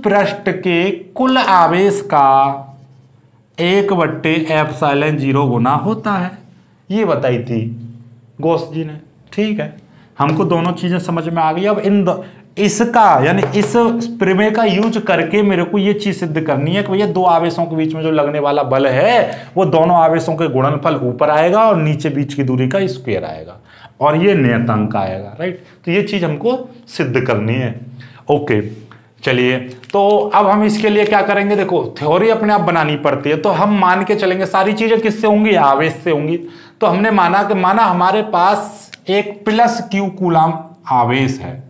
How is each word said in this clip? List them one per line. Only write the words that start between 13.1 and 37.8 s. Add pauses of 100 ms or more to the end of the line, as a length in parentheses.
यानी (120)
इस (480)
प्रमेय
का
यूज
करके
मेरे
को
ये
चीज
सिद्ध
करनी
है
कि
भैया
दो
आवेशों
के
बीच
में
जो
लगने
वाला
बल
है
वो
दोनों
आवेशों
के
गुणनफल
ऊपर
आएगा
और
नीचे
बीच
की
दूरी
का
स्क्वायर
आएगा (440)
और
ये
नियतांक
आएगा,
right? (220)
तो
ये
चीज
हमको (300)
सिद्ध
करनी
है। (500)
ओके, (640)
चलिए, (360)
तो (200)
अब
हम
इसके
लिए
क्या
करेंगे?
देखो, (160)
theory
अपने
आप
बनानी
पड़ती
है,
तो
हम
मान
के
चलेंगे
सारी
चीजें
किससे
होंगी?
आवेश
से
होंगी। (440)
तो
हमने
माना
कि,
माना